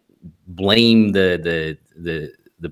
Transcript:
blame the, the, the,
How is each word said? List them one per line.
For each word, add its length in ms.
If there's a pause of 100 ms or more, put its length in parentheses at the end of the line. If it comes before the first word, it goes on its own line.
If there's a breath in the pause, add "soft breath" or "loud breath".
(480)
blame 640
the, 300
the, 360 (180)
the, 360 (400)